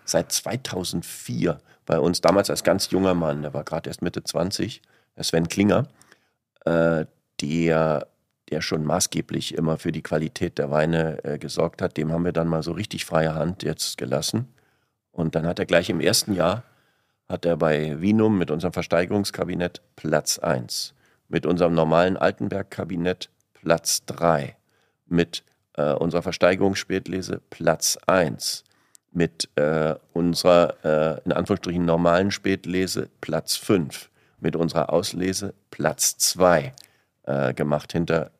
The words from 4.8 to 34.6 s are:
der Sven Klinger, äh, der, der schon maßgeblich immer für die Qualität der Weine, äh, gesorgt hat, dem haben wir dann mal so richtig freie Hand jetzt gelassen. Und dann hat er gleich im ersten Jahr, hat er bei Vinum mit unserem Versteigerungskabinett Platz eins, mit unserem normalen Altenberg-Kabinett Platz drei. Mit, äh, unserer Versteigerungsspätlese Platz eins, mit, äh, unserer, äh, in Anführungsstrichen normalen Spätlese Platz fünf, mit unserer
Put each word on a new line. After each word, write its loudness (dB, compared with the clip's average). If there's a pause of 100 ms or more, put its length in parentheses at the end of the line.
der -8
Sven 0
Klinger, 4 (760)
äh, 2 (360)
der, 2 (420)
der -4
schon -2
maßgeblich -2
immer 0
für -4
die -6
Qualität -4
der -2
Weine, 0
äh, -4
gesorgt -4
hat, -4
dem -2
haben 0
wir -2
dann 0
mal -2
so -6
richtig -8
freie 0
Hand -4
jetzt -6
gelassen. -4 (640)
Und -2
dann -2
hat -2
er 0
gleich 2
im 0
ersten 2
Jahr, 0 (640)
hat -6
er 2
bei 0
Vinum 4
mit 0
unserem -2
Versteigerungskabinett -2 (160)
Platz -2
eins, -4 (320)
mit -2
unserem 2
normalen 4
Altenberg-Kabinett -4 (240)
Platz 0
drei. 0 (540)
Mit, 0 (300)
äh, 2
unserer 0
Versteigerungsspätlese 0
Platz 0 (100)
eins, 2 (480)
mit, 0
äh, 2 (180)
unserer, 4 (100)
äh, 2
in 0
Anführungsstrichen -2
normalen 4
Spätlese -2 (120)
Platz -4
fünf, 0 (300)
mit -2
unserer 0